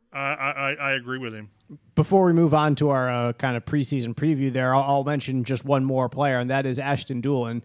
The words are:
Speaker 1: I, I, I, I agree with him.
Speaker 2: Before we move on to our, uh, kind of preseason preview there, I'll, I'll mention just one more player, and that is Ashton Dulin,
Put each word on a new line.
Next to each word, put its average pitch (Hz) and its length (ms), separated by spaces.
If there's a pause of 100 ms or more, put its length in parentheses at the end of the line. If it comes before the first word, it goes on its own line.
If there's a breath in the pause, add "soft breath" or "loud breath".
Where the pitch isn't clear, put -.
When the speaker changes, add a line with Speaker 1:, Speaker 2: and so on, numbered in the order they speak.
(120)
Speaker 1:
I, 139 80
I, 139 320
I, 139 220
I 143 200
agree 127 260
with 117 160
him. 107 160 (420)
Speaker 2:
Before 185 320
we 175 80
move 165 220
on 151 200
to 147 140
our, 131 200
uh, 120 240
kind 127 220
of 117 80
preseason 131 520
preview 139 360
there, 127 220
I'll, 139 80
I'll 139 220
mention 135 400
just 123 220
one 135 200
more 131 240
player, 135 300
and 123 100
that 135 160
is 127 140
Ashton 135 420
Dulin, 120 440